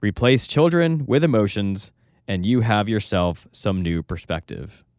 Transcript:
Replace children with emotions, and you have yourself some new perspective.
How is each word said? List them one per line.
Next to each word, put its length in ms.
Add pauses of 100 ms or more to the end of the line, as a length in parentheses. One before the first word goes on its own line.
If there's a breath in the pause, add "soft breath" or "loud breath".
Replace 480
children 580
with 160
emotions, 720 (340)
and 180
you 180
have 260
yourself 640
some 280
new 220
perspective. 800 (160)